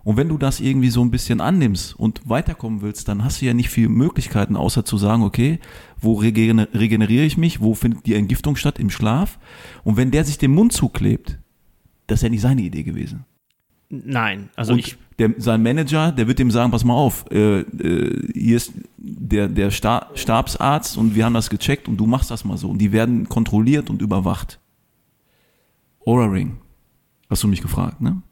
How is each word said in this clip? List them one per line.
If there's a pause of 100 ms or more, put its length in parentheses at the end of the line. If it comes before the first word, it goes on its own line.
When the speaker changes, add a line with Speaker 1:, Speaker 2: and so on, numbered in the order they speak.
Speaker 1:
Und
wenn
du
das
irgendwie
so
ein
bisschen
annimmst
und
weiterkommen
willst,
dann
hast
du
ja
nicht
viele
Möglichkeiten,
außer
zu
sagen,
okay, (400)
wo
regener-,
regeneriere
ich
mich,
wo
findet
die
Entgiftung
statt?
Im
Schlaf. (460)
Und
wenn
der
sich
den
Mund
zuklebt, (680)
das
ist
ja
nicht
seine
Idee
gewesen. (680)
Speaker 2:
Nein,
also
Speaker 1:
Und
Speaker 2:
ich (200)
Speaker 1:
der,
sein
Manager,
der
wird
dem
sagen:
Pass
mal
auf,
äh,
äh,
hier
ist (260)
der,
der
Sta-,
Stabsarzt
und
wir
haben
das
gecheckt
und
du
machst
das
mal
so.
Und
die
werden
kontrolliert
und
überwacht. (1500)
Oura
Ring, (720)
hast
du
mich
gefragt,
ne? (100)